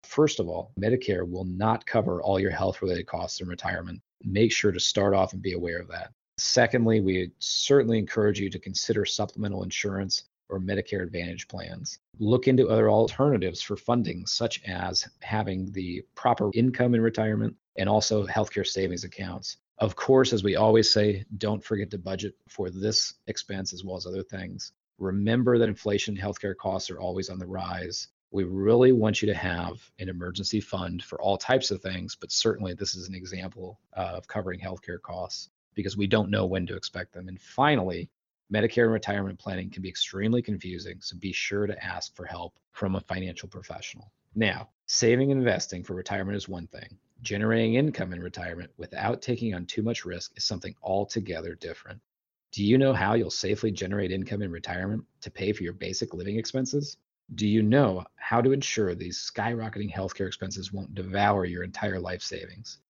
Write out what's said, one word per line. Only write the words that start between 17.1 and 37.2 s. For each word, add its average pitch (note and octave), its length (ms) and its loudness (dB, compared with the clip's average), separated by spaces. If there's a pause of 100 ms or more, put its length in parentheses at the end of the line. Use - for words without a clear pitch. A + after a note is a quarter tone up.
and F#2+ 140 2
also G#2+ 360 4
healthcare F#2+ 400 0
savings F2+ 380 -2
accounts. F2+ 540 -10 (220)
Of G#2+ 160 2
course, C3 360 6
as G#2 100 2
we F#2+ 140 4
always A2 340 8
say, G#2 340 4 (120)
don't G#2 260 -2
forget G2+ 280 -2
to G#2 80 -6
budget F#2 360 -6 (140)
for F2+ 220 -6
this G2+ 420 0 (140)
expense F#2+ 480 -6
as F#2 100 -12
well F#2 140 -6
as F2+ 80 -10
other F#2+ 160 -6
things. F#2+ 500 -10 (240)
Remember A2 640 4
that A2+ 100 6
inflation G2+ 480 -2
and F#2+ 80 -6
healthcare G2 320 -4
costs F#2+ 340 -4
are F2 100 -10
always F#2 280 -4
on F#2 100 -8
the F2+ 80 -8
rise. F2+ 640 -6 (220)
We G2 140 0
really A2 480 8
want G#2+ 280 4
you G#2 60 2
to G2+ 80 2
have F2 440 -4 (200)
an F#2 100 -6
emergency F#2 540 -4
fund F2+ 400 -6
for - 180 -12
all F#2+ 160 2
types C3 340 2
of F#2+ 120 -4
things, F#2+ 360 -6
but - 140 -10
certainly F#2+ 400 0
this G2 220 -6
is F2+ 140 -12
an F#2+ 60 -10
example F#2 640 -12 (140)
of F2+ 340 -6
covering F#2 320 -6
healthcare F#2 440 -10
costs - 480 -10 (260)
because F#2+ 200 -4
we G2+ 120 0
don't G#2 220 4
know G2+ 160 2
when F#2 200 0
to F2+ 80 -8
expect - 380 -10
them. F#2 160 -14